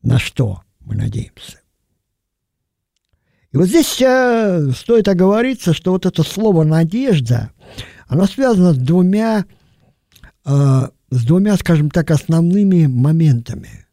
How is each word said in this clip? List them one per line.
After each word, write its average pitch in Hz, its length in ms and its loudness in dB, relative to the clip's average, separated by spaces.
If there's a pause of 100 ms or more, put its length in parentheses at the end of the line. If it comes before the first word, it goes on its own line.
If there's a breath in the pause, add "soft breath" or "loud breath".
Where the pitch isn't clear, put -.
На 123 160 2
что 104 440 -6 (180)
мы 104 160 -10
надеемся? - 640 -10 (1900)
И - 40 -2
вот 175 120 2
здесь, 302 320 0
э, 233 720 0
стоит 226 340 0
оговориться, 202 680 0
что 185 200 -2
вот 185 140 -2
это 175 160 -2
слово 190 420 0
«надежда», 156 880 0 (540 loud breath)
оно 175 200 0
связано 196 460 2
с 143 40 2
двумя, 185 720 0 (960 soft breath)
э, 139 440 0 (220)
с 127 140 -2
двумя, 190 320 2
скажем 151 340 0
так, 165 200 -2
основными 170 760 0
моментами. 135 1080 -2